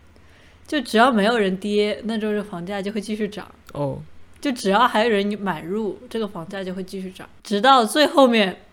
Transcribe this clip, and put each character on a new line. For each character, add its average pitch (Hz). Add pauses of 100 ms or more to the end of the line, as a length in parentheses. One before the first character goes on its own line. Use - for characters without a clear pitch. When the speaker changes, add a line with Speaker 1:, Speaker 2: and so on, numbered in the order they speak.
(680)
Speaker 1:
就 302
只 247
要 247
没 202
有 240
人 196
跌， 208
那 220
就 214
是 208
房 180
价 202
就 196
会 220
继 214
续 208
涨。 - (260)
Speaker 2:
哦。 139 (400)
Speaker 1:
就 285
只 202
要 226
还 220
有 240
人 202
买 175
入， 196 (100)
这 226
个 220
房 180
价 196
就 185
会 190
继 190
续 185
涨， - (160)
直 208
到 262
最 285
后 311
面 214 (100)